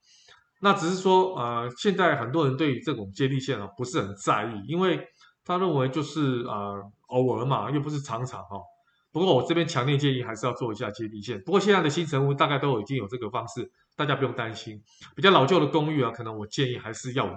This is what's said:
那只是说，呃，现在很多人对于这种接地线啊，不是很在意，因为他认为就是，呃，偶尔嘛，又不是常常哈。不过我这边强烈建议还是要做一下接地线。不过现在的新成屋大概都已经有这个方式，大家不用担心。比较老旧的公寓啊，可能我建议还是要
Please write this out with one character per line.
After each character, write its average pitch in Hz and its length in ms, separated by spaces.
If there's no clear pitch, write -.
那 196 140
只 160 160
是 190 60
说， 185 400
呃， 120 420
现 202 180
在 170 200
很 117 160
多 156 160
人 131 100
对 147 160
于 117 80
这 160 100
种 104 200
接 135 160
地 135 120
线 127 220
啊， 101 60
不 123 80
是 139 160
很 101 140
在 110 300
意， 110 220
因 156 120
为 175 280
他 180 140
认 185 160
为 131 120
就 139 140
是， 139 460
呃， 101 340
偶 127 260
尔 113 100
嘛， 117 240
又 147 100
不 151 120
是 147 100
常 120 240
常 98 180
哈。 98 140
不 175 80
过 180 100
我 - 80
这 165 120
边 165 120
强 127 180
烈 143 120
建 139 160
议 127 80
还 113 140
是 104 100
要 123 80
做 123 180
一 104 40
下 110 160
接 110 160
地 107 140
线。 104 200
不 160 100
过 196 80
现 202 140
在 185 80
的 156 80
新 160 160
成 139 220
屋 139 60
大 151 140
概 143 120
都 135 200
已 104 40
经 135 120
有 110 120
这 - 100
个 107 120
方 - 180
式， - 240
大 151 100
家 139 100
不 135 80
用 120 100
担 113 200
心。 107 280
比 139 60
较 190 100
老 147 140
旧 180 140
的 151 80
公 151 240
寓 147 120
啊， 113 80
可 120 120
能 110 140
我 107 80
建 127 260
议 117 60
还 107 160
是 123 200
要 123 120